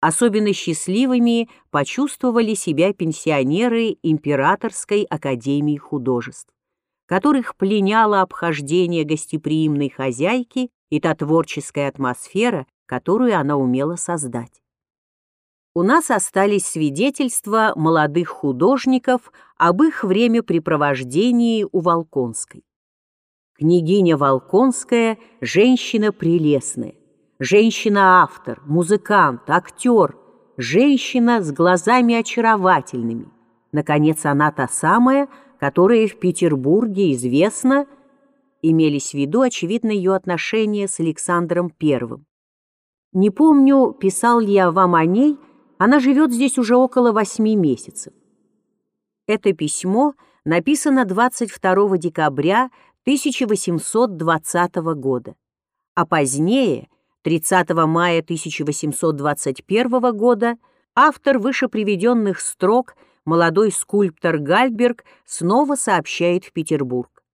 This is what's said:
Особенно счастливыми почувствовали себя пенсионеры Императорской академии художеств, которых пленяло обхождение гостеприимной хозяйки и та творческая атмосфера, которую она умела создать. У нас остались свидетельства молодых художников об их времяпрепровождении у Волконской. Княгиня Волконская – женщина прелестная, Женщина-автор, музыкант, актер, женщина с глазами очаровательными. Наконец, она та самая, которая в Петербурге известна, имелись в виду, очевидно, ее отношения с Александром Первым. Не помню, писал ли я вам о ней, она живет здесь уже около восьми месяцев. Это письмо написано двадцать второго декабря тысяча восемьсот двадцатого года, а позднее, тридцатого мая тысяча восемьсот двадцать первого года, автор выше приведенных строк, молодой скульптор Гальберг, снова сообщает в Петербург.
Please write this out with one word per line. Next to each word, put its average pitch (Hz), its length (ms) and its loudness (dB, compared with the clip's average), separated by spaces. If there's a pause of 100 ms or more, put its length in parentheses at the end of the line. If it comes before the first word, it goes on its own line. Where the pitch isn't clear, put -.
Особенно 208 520 0
счастливыми 233 960 -2 (220)
почувствовали 226 840 -2
себя 175 380 -2
пенсионеры 170 1080 -2
Императорской 160 1000 -2
академии 143 720 -4
художеств, 127 760 -6 (540)
которых 254 500 0
пленяло 208 680 2
обхождение 170 800 -2
гостеприимной 151 880 -2
хозяйки 190 840 -4 (180)
и 151 120 -2
та 156 160 -2
творческая 151 720 -4
атмосфера, 135 760 -4 (200)
которую 208 500 0
она 147 200 0
умела 135 400 -2
создать. 131 680 -8 (1120)
У 170 80 -2
нас 269 300 2
остались 202 540 -2
свидетельства 220 1080 -2
молодых 160 540 0
художников 240 1040 -2 (240)
об 175 260 2
их 311 220 0
времяпрепровождении 196 1700 0
у 190 100 -2
Волконской. 160 840 -4 (920)
Княгиня 170 600 2
Волконская – 220 1000 0 (220)
женщина 214 720 2
прелестная, 151 840 -2 (460)
Женщина-автор, 190 1300 2
музыкант, 170 800 2
актер, 180 720 0 (380)
женщина 240 840 2
с 156 120 -4
глазами 214 640 2
очаровательными. 180 1120 0 (420)
Наконец, 151 560 0
она 147 240 2
та 139 160 -6
самая, 247 600 2 (320)
которая 202 480 2
в - 100 -10
Петербурге 180 960 0
известна, 185 720 0 (760)
имелись 156 520 0
в - 20 -18
виду, 147 280 0
очевидно, 226 500 -2
ее 190 220 0
отношения 202 760 -4
с - 100 -8
Александром 170 720 -2
Первым. 135 560 -4 (840)
Не 190 180 2
помню, 277 600 4
писал 233 480 0
ли 202 140 0
я 185 180 4
вам 175 240 4
о 160 80 4
ней, 262 340 2 (400)
она 247 220 4
живет 269 320 2
здесь 247 260 0
уже 240 160 2
около 247 380 4
восьми 214 420 0
месяцев. - 580 -2 (1160)
Это 208 240 0
письмо 190 600 -2 (300)
написано 262 600 2
двадцать 220 480 -2
второго 190 460 0
декабря 165 720 -2 (320)
тысяча 269 420 -2
восемьсот 202 720 -2
двадцатого 165 800 -2
года, 131 420 -6 (580)
а 175 100 0
позднее, 156 840 0 (340)
тридцатого 165 640 0
мая 165 380 0
тысяча 160 420 -8
восемьсот 151 520 -4
двадцать 143 480 -6
первого 240 480 0
года, 233 440 0 (380)
автор 277 440 2
выше 247 300 -4
приведенных 208 720 -2
строк, - 560 -2 (300)
молодой 170 440 2
скульптор 175 680 -2
Гальберг, 233 640 0 (220)
снова 262 480 0
сообщает 175 720 -2
в - 80 -20
Петербург. 135 720 -6 (120)